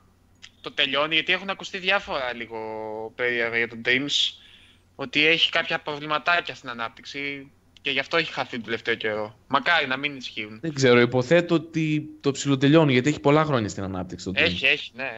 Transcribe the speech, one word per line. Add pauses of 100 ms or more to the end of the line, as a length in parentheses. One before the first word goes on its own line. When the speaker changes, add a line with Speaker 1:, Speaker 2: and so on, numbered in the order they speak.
(600)
Speaker 1:
Το
τελειώνει,
γιατί
έχουν
ακουστεί
διάφορα
λίγο (580)
περίεργα
για
το
Dreams, (560)
ότι
έχει
κάποια
προβληματάκια
στην
ανάπτυξη (300)
και
γι'
αυτό
έχει
χαθεί
το
τελευταίο
καιρό. (120)
Μακάρι
να
μην
ισχύουν.
Speaker 2:
Δεν
ξέρω,
υποθέτω
ότι (120)
το
ψιλοτελειώνει,
γιατί
έχει
πολλά
χρόνια
στην
ανάπτυξη
το
Dreams.
Speaker 1:
Έχει,
έχει,
ναι,